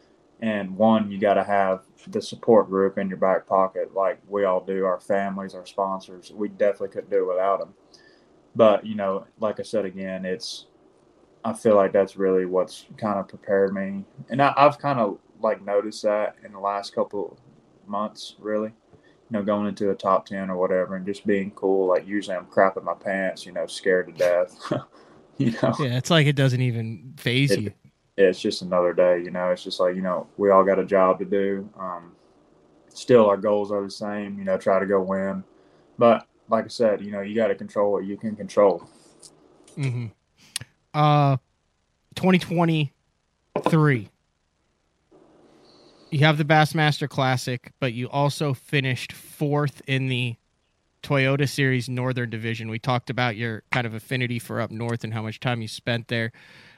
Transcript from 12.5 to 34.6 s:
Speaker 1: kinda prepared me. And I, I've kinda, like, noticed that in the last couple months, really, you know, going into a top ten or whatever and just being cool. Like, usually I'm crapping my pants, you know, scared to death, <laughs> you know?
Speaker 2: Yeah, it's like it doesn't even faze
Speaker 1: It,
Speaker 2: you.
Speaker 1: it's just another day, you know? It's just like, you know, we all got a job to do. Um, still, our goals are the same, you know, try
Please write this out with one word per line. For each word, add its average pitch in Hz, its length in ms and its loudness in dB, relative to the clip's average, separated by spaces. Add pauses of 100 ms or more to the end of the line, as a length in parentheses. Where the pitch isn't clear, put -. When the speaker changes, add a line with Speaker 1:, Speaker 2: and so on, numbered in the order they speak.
Speaker 1:
kinda 101 260 -4
prepared 98 500 0
me. 98 300 -6 (240)
And 131 120 -4
I, 139 160 4
I've 143 240 4
kinda, 120 340 -2 (260)
like, 107 200 0
noticed 101 420 -4
that 104 420 -2
in 104 80 -18
the 98 80 -16
last 101 340 -4
couple 101 420 -6 (520)
months, 104 500 -8
really, 107 300 -4
you - 600 -20
know, 107 120 -4
going 104 240 0
into 98 240 -2
a 95 60 0
top 95 300 0
ten 98 240 -8
or 92 60 -4
whatever 92 380 0
and 92 100 -10
just 101 220 -8
being 101 240 0
cool. 95 380 0
Like, 90 180 2
usually 98 300 -6
I'm 90 100 -10
crapping 95 380 2
my 87 100 -4
pants, 95 500 -4
you 92 60 -18
know, 85 160 -6
scared 92 400 0
to 87 60 -18
death, 87 440 0 (460)
<laughs> - 340 -20
you 139 140 2 (100)
know? 131 200 2
Speaker 2:
Yeah, 123 160 -2
it's - 140 -4
like 156 180 6
it 147 80 2
doesn't 127 260 2
even 117 540 -6
faze 131 340 0
Speaker 1:
It, 101 100 2
Speaker 2:
you. 101 120 -6 (440)
Speaker 1:
it's 92 240 4
just - 220 -4
another 90 300 0
day, 90 280 4
you 90 120 -8
know? 90 180 -2
It's 90 140 -4
just 92 160 -8
like, 90 160 2
you 95 60 -4
know, 90 340 -4
we 101 140 4
all 95 120 8
got 95 160 4
a 92 60 0
job 92 340 4
to 98 60 -6
do. 98 520 -2
Um, 87 360 -12 (760)
still, 117 380 6
our 98 100 4
goals 104 360 0
are 101 100 -2
the 98 80 -8
same, 104 480 -8
you 98 60 -10
know, 95 120 0
try 95 220 2